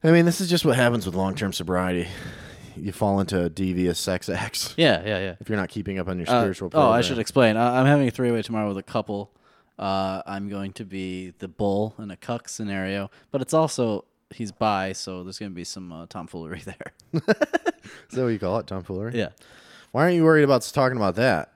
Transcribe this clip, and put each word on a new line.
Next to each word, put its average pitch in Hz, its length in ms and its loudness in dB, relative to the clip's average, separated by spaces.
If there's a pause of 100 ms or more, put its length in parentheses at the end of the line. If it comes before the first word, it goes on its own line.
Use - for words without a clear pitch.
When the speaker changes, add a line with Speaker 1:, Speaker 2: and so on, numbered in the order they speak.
Speaker 1:
I 160 80 6
mean, 170 140 8
this 170 140 2
is 185 100 -4
just 170 160 2
what 127 100 4
happens 120 300 2
with 90 100 -4
long-term 95 360 -2
sobriety. 90 560 -2 (720)
You 92 160 -8
fall 98 260 2
into 90 300 0
devious 90 500 0
sex 92 300 -4
acts. 101 480 -6
Speaker 2:
Yeah, 123 280 4
yeah, 104 140 -2
yeah. 92 220 -6
Speaker 1:
If - 80 -14
you're 107 80 -2
not 92 120 -2
keeping 98 300 -6
up 87 80 -4
on 92 120 -4
your 85 100 -6
Speaker 2:
Uh, 120 120 4
Speaker 1:
spiritual 95 320 -2
Speaker 2:
oh, 160 60 4
I 147 40 6
Speaker 1:
program. 117 200 6
Speaker 2:
should 117 160 -2
explain. 110 380 4
I, 123 220 2
I'm 131 80 4
having 143 200 6
a 113 40 0
three-way 120 320 0
tomorrow 107 260 -2
with 98 80 -4
a 98 60 -8
couple. 104 480 -6 (460)
Uh, 95 480 -2
I'm 98 220 -8
going 98 260 -6
to 110 120 -10
be 92 540 -8
the 95 100 -10
bull 104 500 0
in 104 120 -12
a 87 60 -14
cuck 120 300 -8
scenario, 98 600 -6 (220)
but 131 100 -2
it's - 120 -4
also, 127 520 0 (240)
he's 104 240 -10
bi, 95 400 0
so 92 300 -10
there's 95 160 -12
gonna 101 120 -10
be 85 140 -10
some, 90 260 -12
uh, 82 140 -14
tomfoolery 82 560 -12
<laughs> - 40 -18
there. - 280 -14 (200)
Speaker 1:
<laughs> 165 80 0 (880)
Is - 60 -14
that 127 80 -2
what 123 40 2
you 110 120 -2
call 98 200 -2
it, - 80 -8
tomfoolery? 98 500 -6
Speaker 2:
Yeah. 104 120 -2 (640)
Speaker 1:
Why 131 120 2
aren't 180 120 4
you 165 80 4
worried 156 200 8
about 139 180 6
s-, - 100 -10
talking 131 260 2
about 98 180 2
that? 110 400 2